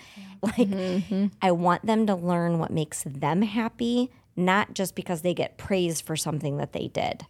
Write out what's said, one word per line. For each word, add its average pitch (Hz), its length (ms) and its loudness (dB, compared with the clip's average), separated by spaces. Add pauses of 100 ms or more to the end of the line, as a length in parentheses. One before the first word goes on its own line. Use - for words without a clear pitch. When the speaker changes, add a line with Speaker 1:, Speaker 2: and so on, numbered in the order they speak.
(160)
Speaker 1:
Yeah. 202 80 -18 (200)
Speaker 2:
Like, 220 260 2
Speaker 1:
Mm-hmm. 190 560 0 (160)
Speaker 2:
I 190 100 4
want 175 340 2
them 220 200 4
to 202 100 2
learn 170 440 0
what 160 120 -2
makes - 320 -4
them 147 380 0
happy, 233 680 0 (260)
not 185 360 2
just 185 220 -4
because 175 260 -4
they 175 120 0
get - 240 -4
praised 180 480 0
for 160 100 -4
something 147 420 -2
that 143 140 -4
they - 160 -4
did. - 420 -4